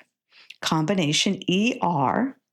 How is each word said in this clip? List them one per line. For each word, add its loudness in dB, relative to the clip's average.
Combination 0
E 2
R 0